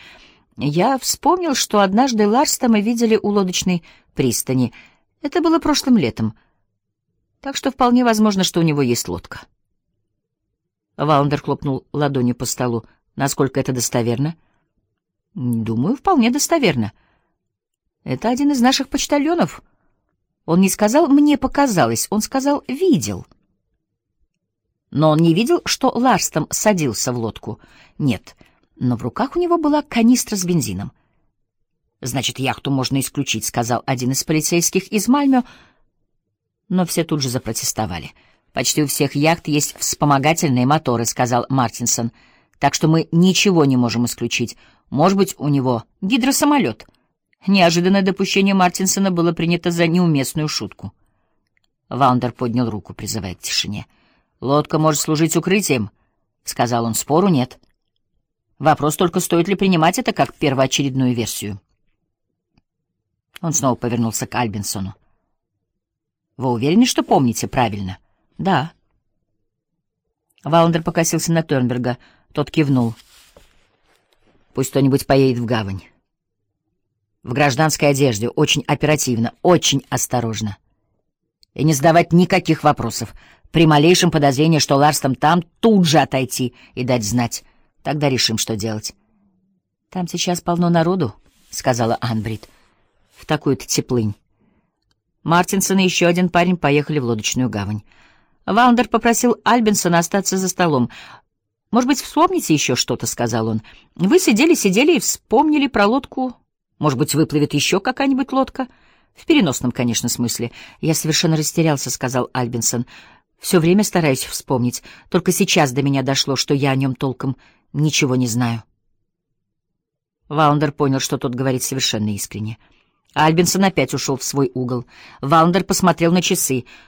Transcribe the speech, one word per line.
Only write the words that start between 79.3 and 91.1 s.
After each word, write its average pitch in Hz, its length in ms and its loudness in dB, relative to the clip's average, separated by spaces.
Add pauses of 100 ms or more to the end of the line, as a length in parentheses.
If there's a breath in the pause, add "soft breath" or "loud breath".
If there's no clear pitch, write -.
очень 165 460 2
осторожно. 110 720 -4 (960)
И 139 100 -2
не 156 80 4
задавать 160 400 4
никаких 175 500 2
вопросов. 127 520 -2 (360 soft breath)
При 160 160 4
малейшем 160 440 4
подозрении, 147 480 2
что 139 180 0
Ларстом 143 380 2
там, 165 280 2 (180)
тут 208 260 4
же 151 120 2
отойти 131 560 -2 (200 soft breath)
и 127 100 -6
дать 123 200 0
знать. 117 380 -4 (400)
Тогда 147 260 -2
решим, 117 300 -2
что - 160 -4
делать». 107 400 -8 (920)
«Там 180 200 -8
сейчас 175 340 -4
полно 175 260 0
народу», — 170 460 0 (360)